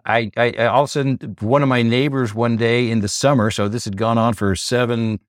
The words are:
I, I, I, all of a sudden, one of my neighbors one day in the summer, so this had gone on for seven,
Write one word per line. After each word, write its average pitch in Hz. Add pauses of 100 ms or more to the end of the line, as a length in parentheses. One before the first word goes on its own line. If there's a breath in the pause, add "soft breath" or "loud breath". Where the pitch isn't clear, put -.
I, 113
I, 120
I, 117
all 120
of 135
a -
sudden, 135 (220)
one 131
of 139
my 123
neighbors 123
one 117
day 117
in 113
the 101
summer, 120
so 104
this 113
had 98
gone 113
on 113
for 98
seven, 117